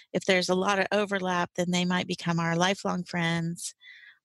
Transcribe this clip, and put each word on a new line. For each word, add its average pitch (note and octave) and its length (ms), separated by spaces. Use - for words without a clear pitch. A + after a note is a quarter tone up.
if - 140
there's F3+ 240
a F#3 60
lot F#3+ 240
of F#3+ 120
overlap, F#3 640
then F3+ 160
they F3+ 140
might F3+ 220
become E3+ 320
our E3 160
lifelong F#3 480
friends. E3+ 720